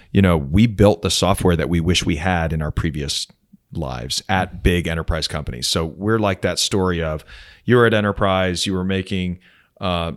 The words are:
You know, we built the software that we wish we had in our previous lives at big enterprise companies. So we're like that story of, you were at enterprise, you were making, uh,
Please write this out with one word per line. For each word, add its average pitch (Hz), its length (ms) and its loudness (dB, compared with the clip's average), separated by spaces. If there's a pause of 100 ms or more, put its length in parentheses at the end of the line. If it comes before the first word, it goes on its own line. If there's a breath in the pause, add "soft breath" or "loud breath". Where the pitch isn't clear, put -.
(120)
You 101 100 4
know, 90 160 6
we 78 300 4
built 104 340 4
the 92 80 0
software 90 460 2
that 76 120 -2
we 82 140 0
wish 87 240 0
we 85 120 0
had 82 360 -2
in 80 80 -2
our 76 100 -4
previous 73 560 -4 (460)
lives 64 560 -8
at 92 340 -2
big 87 240 2
enterprise 82 400 -4
companies. 67 400 -8
So 85 180 -2
we're 104 340 -2
like 101 220 0
that 87 180 -2
story 92 440 0
of, 78 220 -4 (400 loud breath)
you 117 100 4
were 120 100 6
at 110 80 4
enterprise, 95 720 0
you 101 80 -2
were 92 120 -2
making, 95 540 -4 (420 soft breath)
uh, 85 340 -4